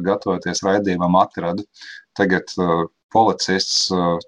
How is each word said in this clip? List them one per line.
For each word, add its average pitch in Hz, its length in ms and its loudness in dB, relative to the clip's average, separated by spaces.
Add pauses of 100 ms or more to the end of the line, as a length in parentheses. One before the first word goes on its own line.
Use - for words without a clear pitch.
gatavoties 92 600 -2
raidījumam 92 540 2
atradu. 92 480 0 (460)
Tagad, 92 500 0
uh, 85 240 2 (240)
policists, - 840 0
uh, 87 240 0 (120)